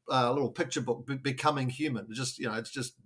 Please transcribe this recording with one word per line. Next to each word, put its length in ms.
uh, 180
little 200
picture 320
book, 240
Be-, 100
Becoming 540
Human. 400
It's 80
just, 200
you 80
know, 100
it's 140
just 220